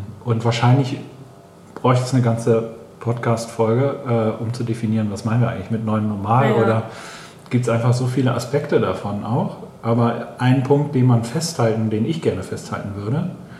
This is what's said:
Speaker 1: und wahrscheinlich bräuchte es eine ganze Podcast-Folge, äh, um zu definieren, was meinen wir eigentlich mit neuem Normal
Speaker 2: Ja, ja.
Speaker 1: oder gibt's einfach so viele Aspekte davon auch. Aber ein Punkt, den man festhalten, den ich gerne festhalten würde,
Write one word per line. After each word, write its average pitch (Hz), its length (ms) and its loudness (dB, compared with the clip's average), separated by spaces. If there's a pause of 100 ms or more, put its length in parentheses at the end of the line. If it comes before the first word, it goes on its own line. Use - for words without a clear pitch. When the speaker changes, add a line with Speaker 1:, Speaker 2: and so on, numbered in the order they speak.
(260)
Speaker 1:
und 113 180 0
wahrscheinlich 123 540 4 (800)
bräuchte 123 280 2
es - 100 -4
eine 127 80 6
ganze 113 500 2 (280)
Podcast-Folge, 117 1400 0
äh, 120 40 -6
um 110 100 -2
zu 117 100 -6
definieren, 110 460 0
was 98 160 -6
meinen 117 160 2
wir 120 80 2
eigentlich 92 220 -6
mit 110 120 -2
neuem 107 240 0
Normal 104 440 2
Speaker 2:
Ja, - 40 4
ja. 113 80 4
Speaker 1:
oder 110 200 2 (680)
gibt's 123 180 0
einfach 120 260 2
so 127 120 0
viele 127 300 2
Aspekte - 440 0
davon 101 460 -2
auch. 147 320 -2 (240)
Aber 117 460 0 (100)
ein 127 240 4
Punkt, 143 320 2
den 127 140 4
man 113 160 6
festhalten, 113 680 0
den 107 160 0
ich 160 160 -2
gerne 95 220 0
festhalten - 520 -8
würde, 113 360 -2 (280)